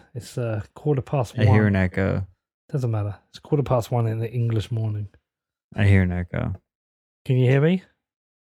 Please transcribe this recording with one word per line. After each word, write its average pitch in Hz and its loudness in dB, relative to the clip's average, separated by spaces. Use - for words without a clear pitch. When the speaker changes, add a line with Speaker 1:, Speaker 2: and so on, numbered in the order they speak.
Speaker 1:
It's, - -14
uh, 110 -4
quarter 147 -2
past 135 -4
Speaker 2:
I 110 4
hear 107 6
Speaker 1:
one. - 4
Speaker 2:
an 98 2
echo. 95 0
Speaker 1:
Doesn't 127 -4
matter. 101 -4
It's - -20
quarter 143 -2
past 123 0
one 120 0
in 110 -4
the 113 -4
English 117 -2
morning. 107 -4
Speaker 2:
I 104 2
hear 95 6
an 90 0
echo. 87 -4
Speaker 1:
Can 131 0
you 127 4
hear 139 4
me? 175 2